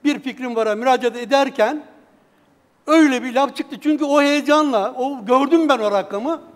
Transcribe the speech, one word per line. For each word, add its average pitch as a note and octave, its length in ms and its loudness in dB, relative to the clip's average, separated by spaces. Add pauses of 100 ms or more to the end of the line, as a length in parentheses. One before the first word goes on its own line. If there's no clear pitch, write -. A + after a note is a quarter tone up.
bir C#4 160 0
fikrim B3 360 -8
vara A3 180 0
müracaat A#3+ 420 0
ederken C4+ 680 0 (1000)
öyle D4 360 4
bir B3 120 -8
laf C4+ 220 0
çıktı. D4+ 260 -10
Çünkü D4+ 220 0
o C#4+ 180 2
heyecanla, C#4+ 760 0
o B3+ 260 -6
gördüm C#4 440 2
ben C4 100 4
o G#3+ 120 0
rakamı G3+ 500 -4 (160)